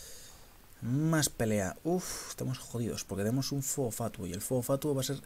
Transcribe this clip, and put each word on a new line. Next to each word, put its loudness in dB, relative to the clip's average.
Más 4
pelea. 2
Uf, -2
estamos -4
jodidos, -4
porque -2
tenemos 2
un 0
fuego 0
fatuo, -4
y -2
el -4
fuego 2
fatuo 2
va 2
a 0
ser -2